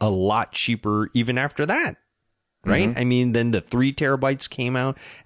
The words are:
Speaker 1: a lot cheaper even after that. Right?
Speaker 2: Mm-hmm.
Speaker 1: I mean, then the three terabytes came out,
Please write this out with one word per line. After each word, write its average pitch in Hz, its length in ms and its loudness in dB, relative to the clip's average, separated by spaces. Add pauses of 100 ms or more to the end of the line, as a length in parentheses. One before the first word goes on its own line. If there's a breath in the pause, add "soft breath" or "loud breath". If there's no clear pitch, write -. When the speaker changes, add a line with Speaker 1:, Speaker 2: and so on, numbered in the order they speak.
Speaker 1:
a 107 80 2
lot 101 420 0
cheaper 107 640 -2
even 123 240 0
after 139 280 -2
that. 247 300 -2 (720)
Right? 143 240 2
Speaker 2:
Mm-hmm. 120 100 -2
Speaker 1:
I 123 60 0
mean, 123 260 2
then 117 200 2
the 113 100 0
three 131 320 0
terabytes 135 560 0
came 127 260 -4
out, 131 220 -2 (280 loud breath)